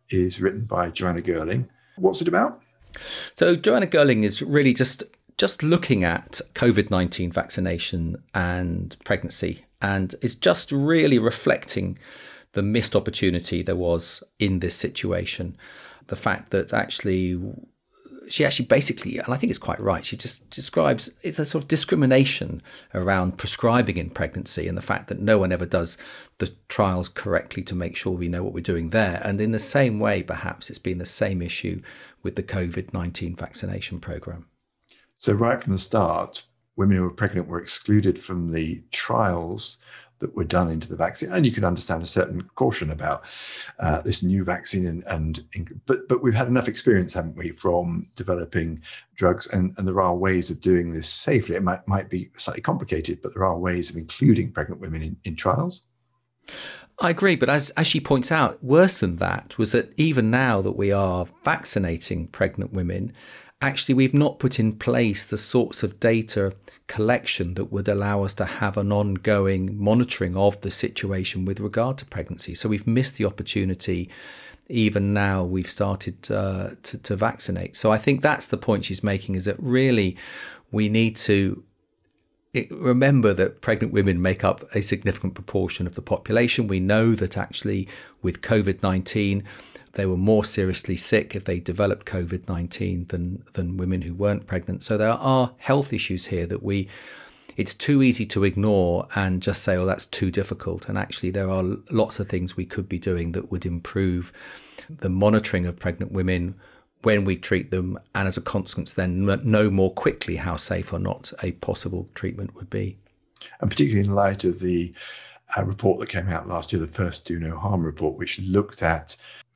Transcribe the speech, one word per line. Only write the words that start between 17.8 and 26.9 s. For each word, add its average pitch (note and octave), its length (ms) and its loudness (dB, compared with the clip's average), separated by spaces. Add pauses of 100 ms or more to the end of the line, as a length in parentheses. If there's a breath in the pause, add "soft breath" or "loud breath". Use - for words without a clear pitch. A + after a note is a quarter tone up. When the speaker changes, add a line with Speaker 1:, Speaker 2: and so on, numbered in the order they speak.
Speaker 2:
she D3 160 2
actually C3+ 200 0
basically, - 520 2
and - 160 -4
I C3+ 40 -2
think A3 120 0
it's - 100 -4
quite - 200 -4
right, F#2+ 260 0
she - 120 -6
just - 320 -8
describes, - 600 0 (120)
it's E3 160 -6
a D#3 80 -2
sort C#3+ 180 -4
of - 40 -12
discrimination C3+ 920 2 (320 loud breath)
around F#2 440 0
prescribing A2+ 600 2
in E2+ 120 -4
pregnancy - 580 -4
and F2 100 -4
the F#2 40 -6
fact G2 280 -4
that - 100 -6
no G#2+ 180 4
one F#2 140 2
ever F2 140 0
does E2+ 320 0 (400 loud breath)
the - 140 -2 (160)
trials F#2 420 0